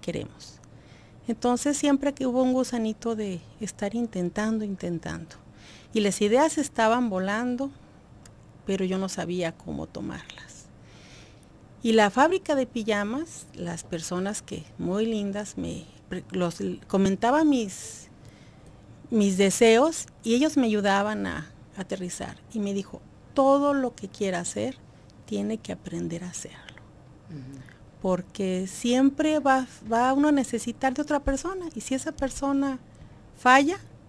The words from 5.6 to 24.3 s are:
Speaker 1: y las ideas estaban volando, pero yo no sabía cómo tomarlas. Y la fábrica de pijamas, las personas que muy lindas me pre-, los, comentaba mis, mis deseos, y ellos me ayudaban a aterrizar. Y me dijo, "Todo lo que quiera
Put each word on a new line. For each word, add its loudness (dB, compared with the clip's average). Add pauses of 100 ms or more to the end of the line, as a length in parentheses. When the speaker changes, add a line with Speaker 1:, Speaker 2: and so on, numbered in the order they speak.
Speaker 1:
y 0
las 0
ideas 4
estaban 2
volando, -2 (960)
pero 0
yo -2
no -4
sabía -4
cómo -10
tomarlas. -12 (1160)
Y 2
la 8
fábrica 2
de 2
pijamas, -4
las -8
personas -6
que -10 (140)
muy -2
lindas -4
me -8 (220)
pre-, -8
los, -2 (300)
comentaba 2
mis, -2 (1000)
mis 2
deseos, 6 (180)
y 2
ellos 2
me 4
ayudaban 0
a -8 (260)
aterrizar. -8 (160)
Y -4
me -2
dijo, -6 (320)
"Todo 4
lo -2
que -12
quiera -4